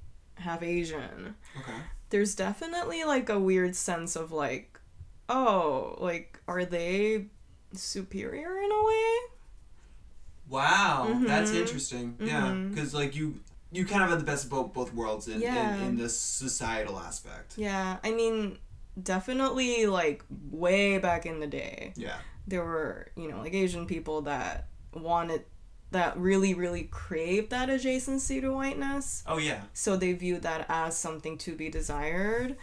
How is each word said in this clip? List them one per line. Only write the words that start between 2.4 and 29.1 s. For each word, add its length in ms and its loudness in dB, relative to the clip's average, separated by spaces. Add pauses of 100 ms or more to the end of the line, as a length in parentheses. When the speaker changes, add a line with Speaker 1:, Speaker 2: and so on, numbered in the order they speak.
Speaker 1:
like, 240 2
a 100 2
weird 380 4
sense 400 -2
of, 160 -6
like, 480 -4 (480)
oh, 720 4
like, 480 -2
are 160 0
they 640 2 (460)
superior 880 -6
in 120 2
a 120 6
way? 300 6 (1300)
Speaker 2:
Wow, 800 4
that's 240 4
Speaker 1:
Mm-hmm. 100 4
Speaker 2:
interesting. 600 -4
Yeah, 220 0
Speaker 1:
Mm-hmm. 320 0
Speaker 2:
'cause, 200 -4
like, 200 0
you, 260 -4 (300)
you 140 0
kind 180 4
of 60 6
have 100 4
the 60 0
best 200 0
of 60 -8
both, 220 -2
both 220 -4
worlds 340 -4
in, 140 -2
Speaker 1:
Yeah. 340 2
Speaker 2:
in, 60 -2
in 160 0
the 100 -2
societal 880 -2
aspect. 600 -12
Speaker 1:
Yeah, 440 -2
I 100 0
mean, 460 0 (440)
definitely, 840 2
like, 380 2 (260)
way 480 4
back 280 2
in 140 -6
the 60 -4
day. 500 -8
Speaker 2:
Yeah. 200 -6 (300)
Speaker 1:
There 180 0
were, 500 -2
you 140 -8
know, 140 -6
like, 100 -4
Asian 320 2
people 380 -2
that 460 -2 (260)
wanted, 500 0 (460)
that 280 2
really, 340 6
really 320 0
craved 680 0
that 200 0
adjacency 720 0
to 100 0
whiteness. 760 -2